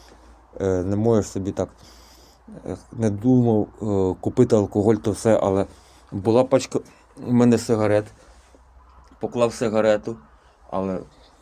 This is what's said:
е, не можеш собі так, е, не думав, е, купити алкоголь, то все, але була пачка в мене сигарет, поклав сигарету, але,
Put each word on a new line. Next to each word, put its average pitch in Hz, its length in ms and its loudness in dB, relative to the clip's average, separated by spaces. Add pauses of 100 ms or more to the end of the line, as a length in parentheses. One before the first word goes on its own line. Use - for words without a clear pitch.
(600)
е, 92 220 -2
не 98 120 -4
можеш 107 360 0
собі 98 200 -8
так, 92 180 -6 (960)
е, - 120 -10 (140)
не 113 180 -2
думав, 113 580 2 (140)
е, 98 400 0
купити 123 340 2
алкоголь, 104 400 2
то 107 160 -4
все, 110 320 0
але 98 220 0 (460)
була 110 320 2
пачка 135 360 0 (380)
в 117 160 -6
мене 120 240 4
сигарет, 107 480 0 (1120)
поклав 117 340 -2
сигарету, 110 640 0 (520)
але, 95 300 -4 (420)